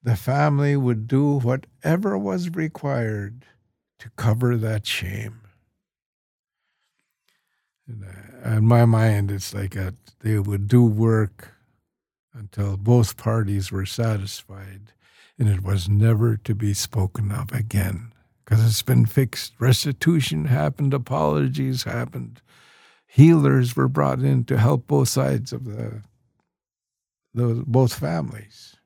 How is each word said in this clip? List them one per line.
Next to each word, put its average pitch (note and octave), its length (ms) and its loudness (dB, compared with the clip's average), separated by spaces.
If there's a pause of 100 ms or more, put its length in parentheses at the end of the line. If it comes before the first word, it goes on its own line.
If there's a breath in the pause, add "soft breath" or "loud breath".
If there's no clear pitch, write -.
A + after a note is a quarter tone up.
The A#2+ 120 0
family C#3+ 600 0
would A#2+ 320 0
do C#3+ 320 2
whatever D#3+ 760 -2
was F#3 320 -4
required B2 960 -6 (520)
to - 120 -20
cover A#2+ 480 0
that G#2+ 280 -4
shame. G#2+ 540 -8 (2500)
And, A2 180 -16
uh, G2 520 -6
in A2 100 4
my A#2 180 6
mind, A2 460 2
it's G2 240 -10
like G2 200 -6
a, F#2 200 -6 (240)
they A2 200 -2
would G2+ 300 -4
do B2 160 6
work A2 680 0 (800)
until G2+ 440 -6
both A2 420 4
parties G2+ 520 -2
were G2 160 -6
satisfied, G2 1040 -8 (460 soft breath)
and A2 100 2
it F#2+ 140 0
was F#2+ 260 -2
never A2 500 4
to A2 160 -4
be G2+ 180 -2
spoken G2 580 -4
of B2+ 220 -6
again, G2 640 -4 (320)
'cause A2 180 4
it's A2+ 180 2
been B2 220 4
fixed. - 540 -2
Restitution D3+ 880 0
happened, C#3+ 480 0
apologies C#3 880 -2
happened. A2+ 580 -10 (680 soft breath)
Healers C3+ 680 6
were C3 120 0
brought C3+ 320 -2
in C3 240 0
to C3+ 140 -2
help B2 280 2
both C#3 220 0
sides C3 440 -2
of B2 120 -12
the, A2 380 -12 (1300)
the, A#2 320 -2
both B2 260 4
families. C#3+ 920 -8